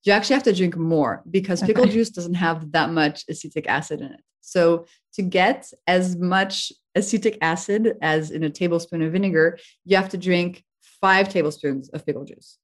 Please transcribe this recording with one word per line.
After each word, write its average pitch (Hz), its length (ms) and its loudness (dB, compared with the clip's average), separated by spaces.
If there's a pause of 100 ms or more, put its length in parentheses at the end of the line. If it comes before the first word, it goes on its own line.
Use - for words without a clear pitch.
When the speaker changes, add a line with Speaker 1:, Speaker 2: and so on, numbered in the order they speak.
Speaker 1:
you 202 100 4
actually 220 220 2
have 269 80 0
to 214 100 4
drink 175 240 0
more 160 520 0
because 190 320 -2
pickle 220 220 4
Speaker 2:
Okay. 208 100 4
Speaker 1:
juice 226 160 2
doesn't 175 260 -6
have 165 360 -2
that 160 200 0
much 151 380 0
acetic - 380 -8
acid 147 320 -4
in 139 140 -12
it. - 80 -20 (200)
So 170 440 2 (300)
to 208 60 -4
get 190 480 0 (180)
as 180 280 2
much 185 560 -2 (240)
acetic 208 460 0
acid 202 600 0
as 156 300 -2
in 160 120 -6
a 151 60 -2
tablespoon 170 520 -4
of 160 100 -2
vinegar, 170 460 2 (260)
you 185 140 2
have 190 120 0
to 190 80 -8
drink 175 460 -2 (380)
five 190 280 4
tablespoons 147 600 -2
of - 160 -12
pickle 143 180 -6
juice - 400 -20